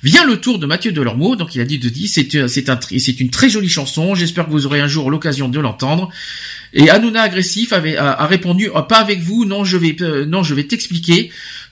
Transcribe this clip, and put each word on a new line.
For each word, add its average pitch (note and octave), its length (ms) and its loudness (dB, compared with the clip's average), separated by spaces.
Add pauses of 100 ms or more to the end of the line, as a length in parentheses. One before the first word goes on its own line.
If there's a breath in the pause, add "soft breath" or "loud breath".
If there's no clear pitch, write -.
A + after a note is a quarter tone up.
Vient C4+ 240 6
le A#3+ 120 2
tour B3 200 -2
de D#3 80 -6
Mathieu F3+ 260 -2
Delormeau, D3 440 0
donc F3+ 180 -6
il B2 80 -4
a A#2+ 40 0
dit, D3 120 -4
de, B2 100 -4
dit, C#3+ 200 -4
c'est, - 260 0
euh, C#3 140 2
c'est C3 220 -2
un B2+ 80 2
tr-, C3 220 -4
c'est B2 200 -2
une B2+ 100 0
très C4 180 2
jolie G3+ 220 2
chanson, D#3+ 460 -2
j'espère E3+ 320 -2
que D3+ 40 -6
vous D3 140 0
aurez C#3+ 160 0
un D3 60 0
jour C#3+ 240 0
l'occasion D3 380 -2
de C3 100 -2
l'entendre. D3 500 -2 (640 loud breath)
Et D3+ 160 8
Hanouna A3+ 320 4
agressif G3 500 0
avait, D#3 240 0
a, C#3+ 140 0
a C#3+ 160 0
répondu, « F#3 480 0
Oh, D#3+ 80 0
pas A3+ 160 2
avec G#3 220 2
vous, G#3 260 0
non, G3+ 180 -2
je F#3 140 0
vais, E3 240 2
euh, D3+ 240 -2
non, F3 160 0
je D3+ 140 0
vais C#3+ 80 -2
t'expliquer. E3+ 680 0 (420 loud breath)